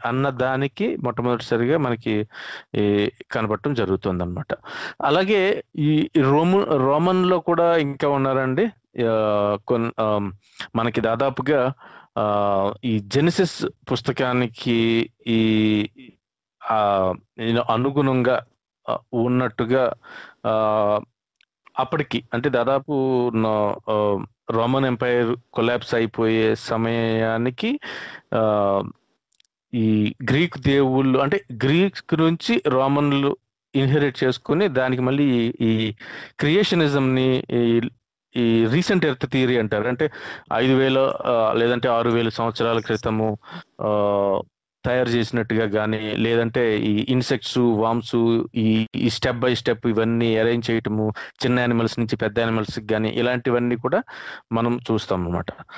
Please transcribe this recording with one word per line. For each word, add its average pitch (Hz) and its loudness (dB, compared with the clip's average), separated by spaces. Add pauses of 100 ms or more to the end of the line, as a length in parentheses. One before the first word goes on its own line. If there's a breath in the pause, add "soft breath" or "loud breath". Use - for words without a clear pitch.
అన్న 131 0
దానికి 131 -2
మొట్టమొదటిసారిగా 120 0
మనకి 117 -2 (480 loud breath)
ఈ 104 2 (220)
కనపడటం 110 -2
జరుగుతుందన్నమాట. 92 -2 (480 loud breath)
అలాగే 190 2 (140)
ఈ 151 2
రోము-, 160 4
రోమన్లో 170 2
కూడా 170 2
ఇంకా 143 0
ఉన్నారండి. 135 0 (400)
ఆ, 104 2 (100)
కొన్-, 117 0
ఆ, 104 0 (440 loud breath)
మనకి 113 0
దాదాపుగా, 127 0 (440 loud breath)
ఆ, 101 0 (120)
ఈ 110 0
జెనసిస్ 147 0 (260)
పుస్తకానికి 117 0 (180)
ఈ, 107 2 (800)
ఆ, 101 2 (260)
you 113 -2
know, 120 0
అనుగుణంగా, 127 0 (460)
ఆ, 120 -2 (160)
ఉన్నట్టుగా, 123 0 (540 loud breath)
ఆ, 107 2 (800)
అప్పటికి 135 -2 (100)
అంటే 123 -2
దాదాపు 131 0
నా, 107 0 (180)
ఆ, 104 0 (260)
రోమన్ 123 0
ఎంపైర్ 120 0 (180)
కొలాప్స్ 120 -2
అయిపోయే 113 0
సమయానికి, 113 -2 (560 loud breath)
ఆ, 104 2 (920)
ఈ 110 2 (160)
గ్రీక్ 147 0
దేవుళ్ళు, 135 2
అంటే - 0
గ్రీక్ 160 0
నుంచి 165 0
రోమన్లు 139 2 (380)
ఇన్‌హెరిట్ 139 2
చేసుకుని 151 0
దానికి 127 0
మళ్ళీ 135 0
ఈ, 120 2
ఈ 110 0 (460 loud breath)
క్రియేషనిజంని, 143 2
ఈ, 117 2 (540)
ఈ 117 2
రీసెంట్ 165 2
ఎర్త్ 139 -2
థియరీ 127 2
అంటారు. 107 -2
అంటే 127 -2 (440 loud breath)
ఐదు 127 2
వేల, 135 2
ఆ, 113 2
లేదంటే 120 2
ఆరు 117 2
వేల 117 2
సంవత్సరాల 117 -2
క్రితము, 110 -2 (440 loud breath)
ఆ, 101 0 (440)
తయారు 127 0
చేసినట్టుగా 113 0
గానీ, 107 -4
లేదంటే 117 2
ఈ 107 0
insects, 127 0
worms, 117 2 (120)
ఈ, 110 2
ఈ 123 0
step 120 -4
by 123 2
step 117 -2
ఇవన్నీ 113 2
arrange 117 0
చేయటము, 107 -2 (320 loud breath)
చిన్న 123 2
animals 117 0
నుంచి 113 0
పెద్ద 110 -2
యానిమల్స్‌కి 110 -2
గానీ, 107 0
ఇలాంటివన్నీ 120 0
కూడా 131 -2 (480 loud breath)
మనం 120 0 (120)
చూస్తాం 101 -2
అన్నమాట. 87 -4 (320 loud breath)